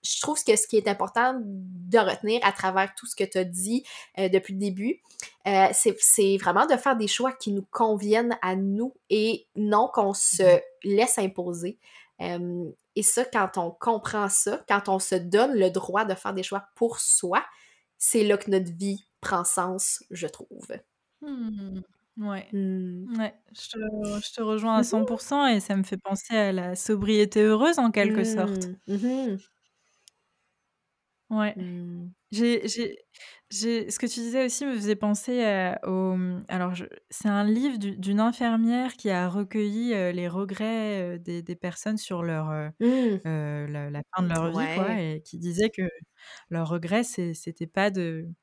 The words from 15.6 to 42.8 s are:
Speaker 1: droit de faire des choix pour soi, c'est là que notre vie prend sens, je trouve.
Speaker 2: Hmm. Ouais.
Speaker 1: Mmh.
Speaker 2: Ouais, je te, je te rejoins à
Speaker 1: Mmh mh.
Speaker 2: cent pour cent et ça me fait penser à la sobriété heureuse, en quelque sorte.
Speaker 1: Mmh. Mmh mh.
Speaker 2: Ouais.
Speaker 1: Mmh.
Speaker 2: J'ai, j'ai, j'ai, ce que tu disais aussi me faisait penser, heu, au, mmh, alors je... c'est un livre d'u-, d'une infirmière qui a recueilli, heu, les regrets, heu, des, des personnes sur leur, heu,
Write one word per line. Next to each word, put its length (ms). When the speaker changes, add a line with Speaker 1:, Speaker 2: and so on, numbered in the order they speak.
Speaker 1:
droit 340
de 100
faire 200
des 80
choix 320
pour 260
soi, 420
c'est 280
là 120
que 140
notre 220
vie 340
prend 220
sens, 680
je 160
trouve. 420
Speaker 2:
Hmm. 580
Ouais. 340
Speaker 1:
Mmh. 540
Speaker 2:
Ouais, 160
je 180
te, 80
je 100
te 80
rejoins 360
à 40
Speaker 1:
Mmh 100
mh. 20
Speaker 2:
cent 100
pour 180
cent 240
et 140
ça 160
me 80
fait 140
penser 380
à 160
la 240
sobriété 680
heureuse, 360
en 120
quelque 340
sorte. 440
Speaker 1:
Mmh. 180
Mmh 200
mh. 100
Speaker 2:
Ouais. 260
Speaker 1:
Mmh. 520
Speaker 2:
J'ai, 360
j'ai, 300
j'ai, 400
ce 100
que 60
tu 140
disais 260
aussi 200
me 80
faisait 220
penser, 480
heu, 280
au, 280
mmh, 320
alors 260
je... 100
c'est 180
un 160
livre 340
d'u-, 180
d'une 240
infirmière 760
qui 160
a 180
recueilli, 680
heu, 160
les 180
regrets, 880
heu, 40
des, 220
des 140
personnes 420
sur 260
leur, 260
heu, 200